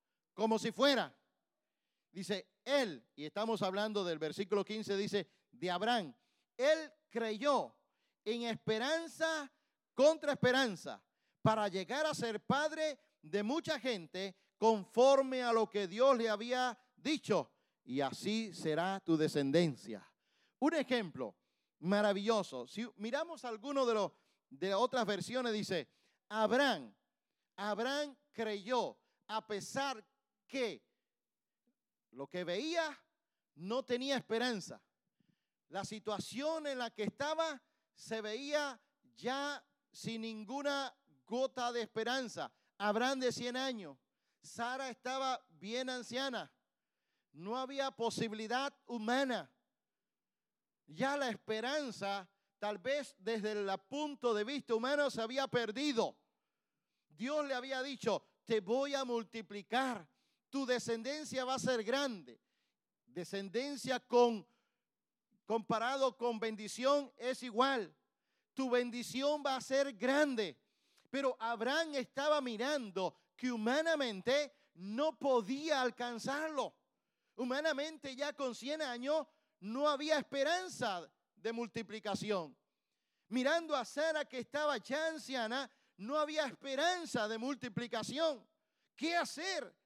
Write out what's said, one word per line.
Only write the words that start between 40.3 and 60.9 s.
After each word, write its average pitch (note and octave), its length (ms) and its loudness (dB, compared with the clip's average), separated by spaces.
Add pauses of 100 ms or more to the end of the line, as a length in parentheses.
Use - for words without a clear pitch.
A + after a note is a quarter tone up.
gota B3 480 -2
de A#3+ 100 -2
esperanza. A3 680 -4 (280)
Abraham A#3 420 2
de B3 120 2
cien A#3+ 240 -4
años, A3 420 -4 (420)
Sara B3+ 480 -6
estaba C4 640 -2
bien A3+ 400 -6
anciana, B3 600 -4 (840)
no G3 260 -6
había C4+ 320 -4
posibilidad A3+ 800 -2 (140)
humana. A#3+ 640 -2 (1300)
Ya B3+ 320 0
la C4+ 100 0
esperanza, A3 1000 -4 (320)
tal G#3 200 -2
vez C4 400 -4
desde G#3+ 340 -2
el G3+ 180 -2 (180)
punto C#4 440 0
de G#3 120 2
vista B3 300 -2
humano, C4+ 360 2
se - 100 -4
había B3+ 280 0
perdido. A3+ 680 0 (920)
Dios C4+ 380 -2
le C#4 60 -2
había B3+ 300 -4
dicho, A#3+ 420 -2 (220)
"Te A3 140 2
voy C4 340 0
a C4+ 100 0
multiplicar, A3+ 1040 -4 (400)
tu C#4 160 -2
descendencia B3 800 -2